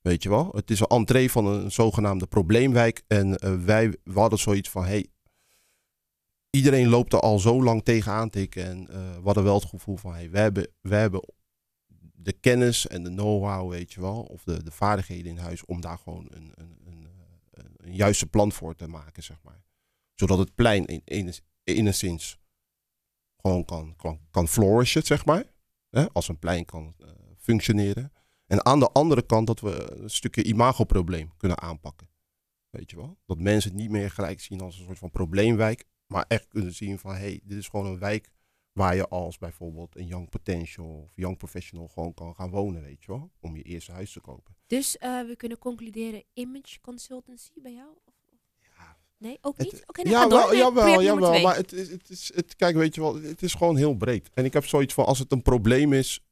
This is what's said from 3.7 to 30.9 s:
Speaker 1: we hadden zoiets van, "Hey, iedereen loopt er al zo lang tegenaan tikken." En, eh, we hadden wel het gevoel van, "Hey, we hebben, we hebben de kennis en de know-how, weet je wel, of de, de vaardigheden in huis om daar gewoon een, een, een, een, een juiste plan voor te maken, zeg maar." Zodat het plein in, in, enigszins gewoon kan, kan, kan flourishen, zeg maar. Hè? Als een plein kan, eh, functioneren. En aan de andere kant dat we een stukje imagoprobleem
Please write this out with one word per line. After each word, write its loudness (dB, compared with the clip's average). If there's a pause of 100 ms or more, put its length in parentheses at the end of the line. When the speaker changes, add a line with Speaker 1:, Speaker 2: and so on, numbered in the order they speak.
Speaker 1:
we -4
hadden 4
zoiets -2
van, -4
"Hey, -2 (1400)
iedereen 6
loopt 4
er 4
al 4
zo 4
lang 2
tegenaan 0
tikken." -6
En, -12
eh, -12
we -16
hadden 2
wel 6
het 2
gevoel -10
van, -12
"Hey, -12
we -2
hebben, 2 (120)
we -2
hebben 2 (1000)
de -6
kennis 2
en -10
de -10
know-how, -2
weet -10
je -16
wel, -6
of -18
de, -6
de -14
vaardigheden -4
in -12
huis -12
om -8
daar -12
gewoon -16
een, -20
een, -20 (100)
een, -20 (420)
een, -20
een -18
juiste 2
plan 2
voor -10
te -16
maken, -18
zeg -20
maar." -20 (520)
Zodat 2
het 0
plein 2
in, -10
in, -6 (320)
enigszins -2 (1040)
gewoon 0
kan, -12
kan, -10 (100)
kan 0
flourishen, 4
zeg 0
maar. 2 (460)
Hè? 0
Als -2
een -8
plein -4
kan, -16
eh, -20 (300)
functioneren. 0 (340)
En 2
aan 6
de 6
andere 4
kant 2
dat -2
we -8
een -14
stukje -4
imagoprobleem 2